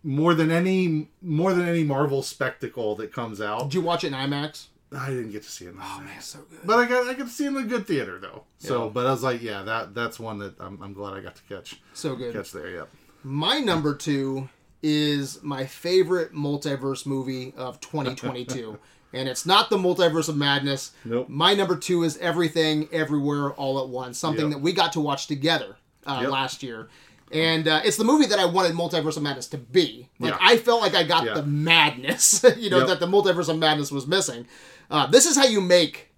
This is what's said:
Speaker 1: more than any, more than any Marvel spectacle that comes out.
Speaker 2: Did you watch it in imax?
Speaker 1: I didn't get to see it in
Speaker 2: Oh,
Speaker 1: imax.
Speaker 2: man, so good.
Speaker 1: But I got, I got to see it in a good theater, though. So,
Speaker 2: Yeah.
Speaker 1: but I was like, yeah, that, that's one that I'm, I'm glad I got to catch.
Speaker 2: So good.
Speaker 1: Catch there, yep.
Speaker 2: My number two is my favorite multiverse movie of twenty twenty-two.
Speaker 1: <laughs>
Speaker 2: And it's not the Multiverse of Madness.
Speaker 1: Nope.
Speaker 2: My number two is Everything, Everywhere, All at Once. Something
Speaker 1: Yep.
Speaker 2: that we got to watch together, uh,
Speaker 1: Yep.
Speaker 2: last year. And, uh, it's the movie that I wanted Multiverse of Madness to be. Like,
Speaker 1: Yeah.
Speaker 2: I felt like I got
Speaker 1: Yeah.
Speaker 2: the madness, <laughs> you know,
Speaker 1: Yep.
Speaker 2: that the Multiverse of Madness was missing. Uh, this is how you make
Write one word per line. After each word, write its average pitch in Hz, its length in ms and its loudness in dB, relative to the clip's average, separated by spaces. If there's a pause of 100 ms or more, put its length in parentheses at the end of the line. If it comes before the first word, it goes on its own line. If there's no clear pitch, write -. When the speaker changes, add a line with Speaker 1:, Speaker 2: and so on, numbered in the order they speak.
Speaker 1:
more 156 320 4
than 160 160 4
any, 170 560 2 (160)
more 175 320 2
than 175 140 2
any 170 160 2
Marvel 139 400 2
spectacle 120 720 -4
that 107 160 -8
comes 113 280 -8
out. 107 220 -4
Speaker 2:
Did 143 120 -6
you 185 80 0
watch 170 200 0
it 170 60 -2
in 139 60 -4
imax? 143 520 -6 (240)
Speaker 1:
I 139 200 -8
didn't 120 220 -6
get 104 100 -10
to - 80 -20
see - 160 -16
it 87 80 -18
in - 40 -20
Speaker 2:
Oh, - 220 -12
Speaker 1:
imax. 95 60 -16
Speaker 2:
man, - 160 -18
so - 160 -16 (120)
good. - 140 -20
Speaker 1:
But 220 140 4
I 240 100 4
got, 247 180 2
I 254 60 -6
got 254 140 -8
to 240 60 -14
see 294 120 -4
it 285 40 -2
in 277 100 -2
a 262 60 -4
good 214 220 -4
theater, 104 320 -4
though. - 260 -16 (120)
So, 120 280 -4
Speaker 2:
Yeah. 110 60 -6
Speaker 1:
but 120 160 -2
I 135 40 4
was 123 120 -2
like, 123 200 -2
yeah, 101 220 -8
that, 110 300 -6
that's 117 240 -6
one 110 200 -10
that 101 200 -12
I'm, 92 240 -14
I'm 101 120 -14
glad 98 180 -12
I 98 80 -12
got 90 160 -16
to - 60 -20
catch. - 360 -16 (140)
Speaker 2:
So 135 240 -8
good. 120 160 -10
Speaker 1:
Catch 104 200 -10
there, 87 180 -12
yep. 85 180 -12 (340)
Speaker 2:
My 156 360 -2
number 165 360 0
two 135 540 -4 (340)
is 147 600 0
my 135 240 -6
favorite 175 680 2
multiverse 143 720 -4
movie 131 520 -6
of 127 240 -10
twenty 135 340 -4
twenty-two. 123 680 -8
Speaker 1:
<laughs> - 40 -20 (260)
Speaker 2:
And 131 120 -4
it's 127 200 -6
not 208 240 4
the 208 80 2
Multiverse 170 500 2
of 156 80 -4
Madness. 143 560 -2 (100)
Speaker 1:
Nope. 117 280 -4
Speaker 2:
My 165 240 2
number 180 220 2
two 170 260 0
is 160 160 -2
Everything, 156 720 0
Everywhere, 143 600 -2
All 135 300 -2
at 131 60 -6
Once. 123 300 -8
Something 160 320 0
Speaker 1:
Yep. - 20 -2
Speaker 2:
that 143 60 -6
we 160 160 0
got 170 180 0
to 165 80 -2
watch 143 280 -2
together, 143 480 -2 (300)
uh, 135 140 -4
Speaker 1:
Yep. 131 100 -2
Speaker 2:
last 135 320 -4
year. 110 260 -12 (440)
And, 160 340 2
uh, 156 200 4
it's - 100 2
the 220 80 0
movie 277 220 6
that 202 120 2
I 180 60 4
wanted 175 300 2
Multiverse 160 420 -2
of 156 60 -4
Madness 135 260 -4
to 156 80 -10
be. 123 640 0
Like, 226 160 -2
Speaker 1:
Yeah. 180 80 -6
Speaker 2:
I 226 160 8
felt 233 240 2
like 196 120 0
I 175 100 4
got 160 200 2
Speaker 1:
Yeah. 110 100 -2
Speaker 2:
the - 80 -2
madness, 147 1080 2
<laughs> 233 80 -2
you 220 100 -4
know, 180 120 6
Speaker 1:
Yep. 170 80 4
Speaker 2:
that 175 120 0
the 175 60 0
Multiverse 180 420 4
of 160 100 0
Madness 151 320 0
was 135 160 -6
missing. 147 400 -2 (440)
Uh, 143 160 2
this 220 180 8
is 311 140 2
how 277 80 6
you 214 160 4
make 180 560 4